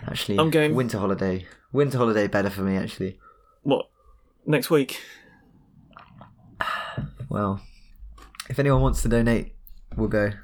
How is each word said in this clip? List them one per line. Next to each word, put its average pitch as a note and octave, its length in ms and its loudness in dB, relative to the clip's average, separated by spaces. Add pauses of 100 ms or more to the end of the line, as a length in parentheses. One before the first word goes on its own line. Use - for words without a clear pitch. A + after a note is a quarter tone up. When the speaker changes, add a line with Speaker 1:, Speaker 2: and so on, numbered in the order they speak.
Speaker 1:
Actually, - 320 -2
Speaker 2:
I'm D#3+ 100 4
game. D3+ 260 2
Speaker 1:
winter A#2 220 0
holiday. F#2+ 480 -2 (280)
Winter C3+ 240 2
holiday A2 300 4
better G2+ 220 2
for G2 120 -6
me, F#2+ 160 0
actually. - 420 -6 (440)
Speaker 2:
What? - 260 0 (560)
Next D3 240 0
week? D3 320 2 (2250)
Speaker 1:
Well, G2 320 -2 (880)
if C3 100 -6
anyone C#3 220 4
wants C3 220 2
to A#2 60 0
donate, A#2 460 2 (400)
we'll A2 120 0
go. G#2 240 0 (120)